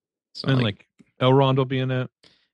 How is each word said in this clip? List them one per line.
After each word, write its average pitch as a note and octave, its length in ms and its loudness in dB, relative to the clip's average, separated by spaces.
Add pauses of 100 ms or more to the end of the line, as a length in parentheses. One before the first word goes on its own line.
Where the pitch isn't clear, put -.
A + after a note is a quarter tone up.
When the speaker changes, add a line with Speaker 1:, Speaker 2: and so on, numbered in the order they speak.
(340)
Speaker 1:
So, - 140 -10
Speaker 2:
And, C3+ 140 2
Speaker 1:
like, G2+ 240 -6 (340)
Speaker 2:
like, C3 100 4
Elrond C3+ 280 4
will C3 80 0
be C3 120 -4
in C3 120 -4
it. B2+ 200 -4 (440)